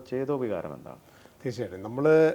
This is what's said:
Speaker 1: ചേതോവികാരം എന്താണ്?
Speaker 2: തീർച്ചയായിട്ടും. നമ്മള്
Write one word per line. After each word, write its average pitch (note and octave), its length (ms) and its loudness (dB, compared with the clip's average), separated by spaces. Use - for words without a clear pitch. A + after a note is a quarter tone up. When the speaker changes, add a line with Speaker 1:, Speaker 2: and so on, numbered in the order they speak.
Speaker 1:
ചേതോവികാരം B2+ 720 -4
എന്താണ്? B1 240 -18
Speaker 2:
തീർച്ചയായിട്ടും. G#2 460 -8
നമ്മള് C#3 260 2